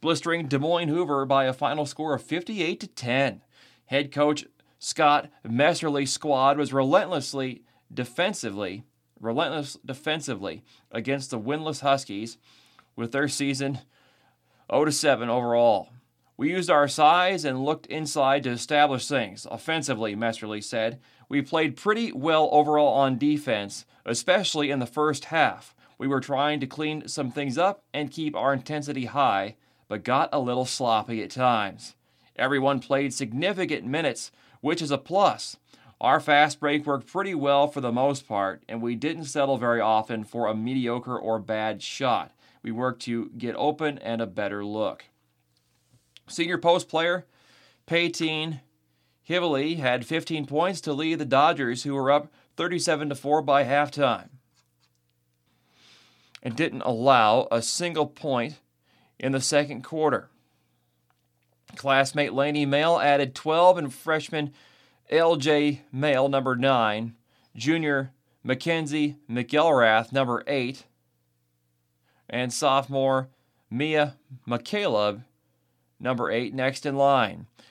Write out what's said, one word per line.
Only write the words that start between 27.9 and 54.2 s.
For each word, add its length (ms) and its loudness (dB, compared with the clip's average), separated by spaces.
and 200 -6
keep 240 -6
our 160 2
intensity 540 -6
high, 500 0
but 160 -8
got 280 0
a 60 0
little 260 -2
sloppy 600 -2
at 60 -12
times. 640 -2
Everyone 420 2
played 340 -2
significant 720 -4
minutes, 460 -4
which 200 -2
is 120 -4
a 60 0
plus. 580 0
Our 200 4
fast 400 4
break 260 0
worked 220 -2
pretty 260 -4
well 320 4
for 140 -4
the 120 -2
most 360 0
part, 400 -2
and 120 -8
we 140 -4
didn't 300 -6
settle 340 0
very 220 0
often 420 0
for 240 -6
a 80 0
mediocre 640 -4
or 220 -2
bad 420 -4
shot. 480 -2
We 80 -8
worked 320 -4
to 280 -6
get 260 -8
open 420 -2
and 240 -4
a 40 -4
better 380 -6
look." 420 -6
Senior 280 -2
post 300 2
player 360 0
Peyton 760 -2
Hively 540 0
had 280 0
fifteen 400 -4
points 380 -2
to 100 -4
lead 260 -2
the 60 -6
Dodgers, 600 2
who 100 -4
were 160 2
up 200 2
thirty-seven 520 -2
to 60 -4
four 260 0
by 240 4
halftime, 640 0